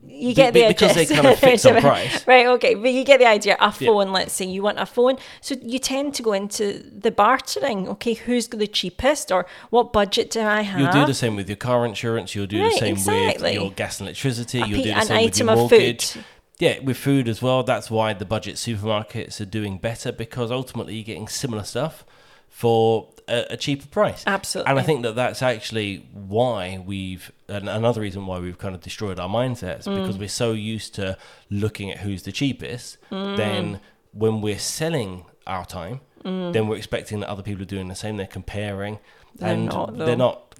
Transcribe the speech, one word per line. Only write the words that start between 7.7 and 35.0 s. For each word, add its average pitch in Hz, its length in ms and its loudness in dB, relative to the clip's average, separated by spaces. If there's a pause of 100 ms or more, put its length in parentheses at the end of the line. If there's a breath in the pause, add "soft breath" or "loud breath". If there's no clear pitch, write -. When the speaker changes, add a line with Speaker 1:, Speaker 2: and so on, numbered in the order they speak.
Speaker 1:
"Okay, 220 280 -2
who's 240 340 -2
the 214 180 -4
cheapest, 247 640 -2
or 185 140 2 (240 loud breath)
what 233 240 2
budget 208 380 0
do 226 100 -2
I 214 220 2
have?" 196 180 -2
Speaker 2:
You'll - 100 4
do - 140 6
the 135 80 2
same 113 240 -2
with 95 100 -6
your 104 100 -6
car 123 280 0
insurance, 113 500 -4
you'll 101 120 -4
do 107 140 -2
Speaker 1:
Right, 440 120 4
Speaker 2:
the 381 60 2
same - 160 0
Speaker 1:
exactly. - 580 0
Speaker 2:
with 101 80 -2
your 98 100 -4
gas - 300 -8
and 98 80 -8
electricity, 120 500 -4
Speaker 1:
A 120 60 2
Speaker 2:
you'll 101 140 -2
Speaker 1:
pe-, - 40 -2
Speaker 2:
do 110 60 -2
the - 100 0
Speaker 1:
an - 60 2
Speaker 2:
same 208 100 0 (100)
with - 140 0
your 233 80 2
Speaker 1:
item - 20 2
of 226 100 6
Speaker 2:
mortgage. 123 480 6
Speaker 1:
food. - 160 -10 (360 loud breath)
Speaker 2:
Yeah, 139 200 2
with 131 180 -2
food 139 320 2
as 110 120 -4
well. 127 220 2
That's 120 260 -2
why 110 240 2
the 95 120 -8
budget 107 300 -6
supermarkets 107 840 -6
are 107 60 -8
doing 101 320 -6
better, 117 340 -6
because 117 400 -8
ultimately 123 440 -6
you're 110 100 -10
getting 104 240 -10
similar 113 340 -6
stuff 139 400 -8 (460 soft breath)
for 113 600 2 (180)
a, 120 240 -2
a 117 60 -8
cheaper - 300 -4
price. - 380 -2
Speaker 1:
Absolutely. 196 440 -2
Speaker 2:
And 135 100 4
I 123 40 0
think 131 200 0
that 110 120 -4
that's 117 260 -2
actually 107 720 -4
why 98 720 -2
we've, 95 440 -8 (200)
an-, 101 180 -8
another 113 320 0
reason 98 280 -8
why 92 120 -6
we've 90 180 -8
kind 98 160 -8
of 90 80 -12
destroyed 92 380 -10
our 90 80 -8
mindsets, 117 560 -4
Speaker 1:
Mm. 98 180 -6
Speaker 2:
because 95 160 -6
we're 98 120 -10
so 113 240 -2
used 110 420 -8
to 95 220 -6 (320 loud breath)
looking 101 420 -4
at - 80 -12
who's 98 240 -8
the 98 80 -10
cheapest, 120 640 -6 (140)
Speaker 1:
Mm. 196 240 -6
Speaker 2:
then 104 440 -4 (340 soft breath)
when 110 260 0
we're 104 200 -4
selling 113 640 -6 (200)